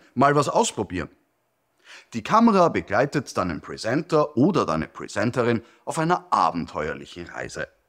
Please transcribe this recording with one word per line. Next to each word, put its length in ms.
mal 200
was 140
ausprobieren. 600
Die 100
Kamera 460
begleitet 680
deinen 240
Presenter 760
oder 300
deine 220
Presenterin 760
auf 140
einer 320
abenteuerlichen 960
Reise. 420